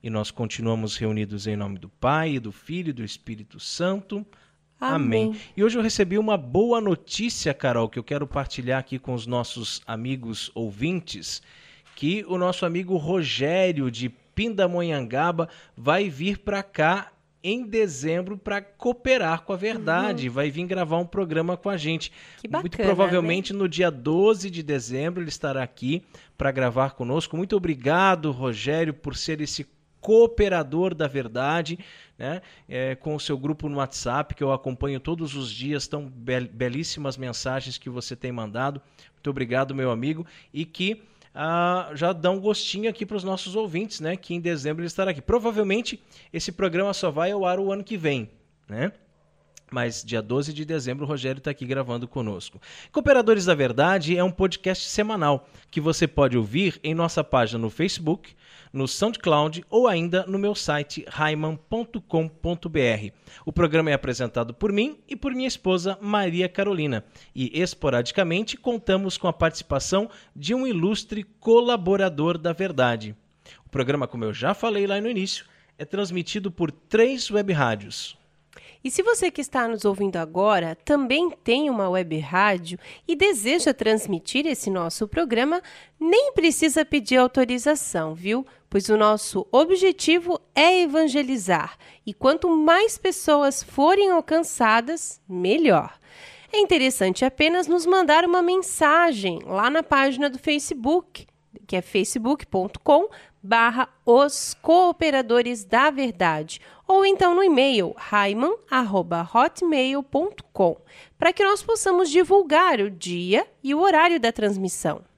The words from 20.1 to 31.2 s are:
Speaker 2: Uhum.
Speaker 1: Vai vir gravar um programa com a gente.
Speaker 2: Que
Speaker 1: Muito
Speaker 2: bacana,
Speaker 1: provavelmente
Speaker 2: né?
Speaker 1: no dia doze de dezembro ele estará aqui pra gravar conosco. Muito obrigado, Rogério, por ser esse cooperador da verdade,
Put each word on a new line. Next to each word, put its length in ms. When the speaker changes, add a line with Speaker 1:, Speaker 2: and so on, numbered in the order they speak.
Speaker 2:
Uhum. 60
Speaker 1:
Vai 160
vir 160
gravar 300
um 100
programa 520
com 100
a 80
gente. 340
Speaker 2:
Que 80
Speaker 1:
Muito 220
Speaker 2:
bacana, 160
Speaker 1:
provavelmente 680
Speaker 2:
né? 60
Speaker 1:
no 100
dia 220
doze 600
de 120
dezembro 600
ele 60
estará 340
aqui 400
pra 120
gravar 420
conosco. 440
Muito 180
obrigado, 760
Rogério, 640
por 200
ser 280
esse 240
cooperador 920
da 120
verdade, 720